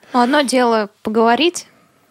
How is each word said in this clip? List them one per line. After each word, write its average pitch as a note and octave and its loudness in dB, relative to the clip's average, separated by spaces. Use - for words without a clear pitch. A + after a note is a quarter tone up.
Ну, B3+ 0
одно C#4 2
дело A#3 0
поговорить, A#3 0